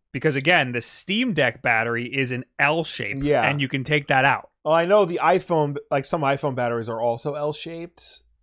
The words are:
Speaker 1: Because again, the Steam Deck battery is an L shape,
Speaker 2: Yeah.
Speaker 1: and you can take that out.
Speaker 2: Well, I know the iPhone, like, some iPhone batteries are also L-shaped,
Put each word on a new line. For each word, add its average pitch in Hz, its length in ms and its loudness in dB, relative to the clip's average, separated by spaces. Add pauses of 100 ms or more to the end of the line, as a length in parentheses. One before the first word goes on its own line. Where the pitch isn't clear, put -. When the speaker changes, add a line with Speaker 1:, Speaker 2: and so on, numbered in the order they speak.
(120)
Speaker 1:
Because 143 240 0
again, 143 360 2
the 120 100 -4
Steam 226 500 -4
Deck 139 300 0
battery 117 520 0
is 135 180 0
an 127 120 -6 (140)
L 156 260 2
shape, 113 380 -8
Speaker 2:
Yeah. 143 200 4
Speaker 1:
and 143 200 0
you 135 60 -2
can 135 140 -4
take 151 260 -2
that 135 180 4
out. 123 240 0 (120)
Speaker 2:
Well, 151 120 2
I 170 100 4
know 196 220 6
the 165 160 -4
iPhone, 156 560 2 (120)
like, 139 140 0
some 170 160 -4
iPhone 139 340 0
batteries 117 360 -2
are 113 100 -6
also 120 340 -2
L-shaped, 165 880 -10 (200)